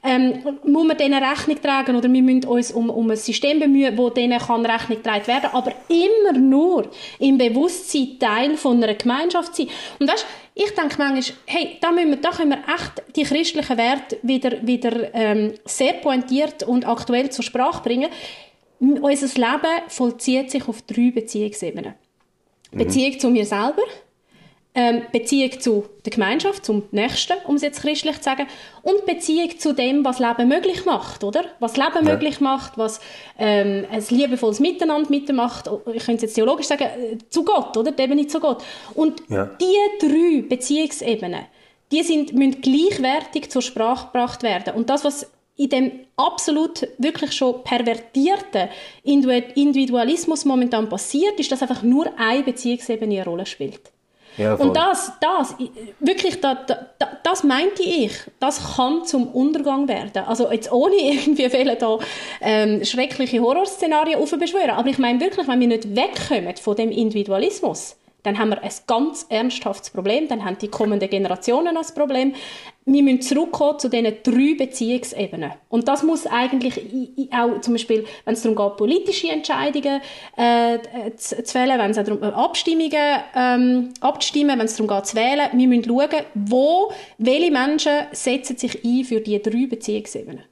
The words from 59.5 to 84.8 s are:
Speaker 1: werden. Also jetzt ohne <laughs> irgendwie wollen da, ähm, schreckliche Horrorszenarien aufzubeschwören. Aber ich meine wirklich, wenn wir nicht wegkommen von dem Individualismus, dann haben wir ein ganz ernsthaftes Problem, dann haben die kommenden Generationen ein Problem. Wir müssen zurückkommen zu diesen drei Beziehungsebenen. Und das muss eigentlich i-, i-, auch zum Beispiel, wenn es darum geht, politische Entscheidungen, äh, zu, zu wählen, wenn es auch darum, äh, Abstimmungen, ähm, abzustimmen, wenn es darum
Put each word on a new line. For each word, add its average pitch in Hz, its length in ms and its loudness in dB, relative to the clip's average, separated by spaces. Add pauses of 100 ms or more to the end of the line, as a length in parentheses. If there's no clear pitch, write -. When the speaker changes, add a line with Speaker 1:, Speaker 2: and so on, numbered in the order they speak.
Speaker 1:
werden. 196 380 -4
Also 240 240 0
jetzt 220 220 -2
ohne 311 220 4
<laughs> - 20 6
irgendwie 285 560 2
wollen 254 260 2
da, 220 200 0 (420)
ähm, 214 420 2
schreckliche 247 580 -2
Horrorszenarien 311 760 2
aufzubeschwören. 311 520 0
Aber 233 180 0
ich 269 100 0
meine 247 220 2
wirklich, 359 260 -2
wenn 254 140 2
wir 240 80 4
nicht 220 260 0
wegkommen 220 640 -2
von 208 200 -2
dem 226 140 0
Individualismus, 214 1080 -2 (280)
dann 208 140 -2
haben 214 120 0
wir - 120 -2
ein 202 80 -8 (160)
ganz 277 440 -2
ernsthaftes 226 600 -4
Problem, 226 380 -2
dann 220 160 -4
haben 190 120 -6
die 208 120 -8
kommenden 202 420 -2
Generationen 233 640 0
ein 320 160 -4
Problem. 269 420 0 (500)
Wir 277 180 6
müssen 254 180 6
zurückkommen 294 600 0
zu 254 80 -2
diesen 226 340 0
drei 269 340 4
Beziehungsebenen. 226 920 -4 (180)
Und 233 200 0
das 285 160 0
muss 311 240 0
eigentlich 254 480 0
i-, 240 340 -8 (120)
i-, - 100 -6
auch 240 300 0
zum 240 120 0
Beispiel, 220 300 0 (200)
wenn 233 100 0
es 226 80 -6
darum 220 140 2
geht, 202 200 0
politische 349 520 0
Entscheidungen, 285 720 -2 (360)
äh, 233 420 4 (380)
zu, - 260 -8
zu - 160 -10
wählen, 254 220 2
wenn 202 100 2
es 214 80 0
auch 202 60 0
darum, 208 180 -2
äh, 208 40 -2
Abstimmungen, 320 680 0 (420)
ähm, 247 540 2 (120)
abzustimmen, 285 560 0
wenn 226 100 0
es 226 100 -4
darum 214 100 -2